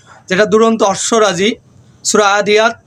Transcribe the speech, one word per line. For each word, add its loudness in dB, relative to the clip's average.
যেটা 0
দুরন্ত 0
অশ্বরাজি, -2
সূরা 0
আদিয়াত 0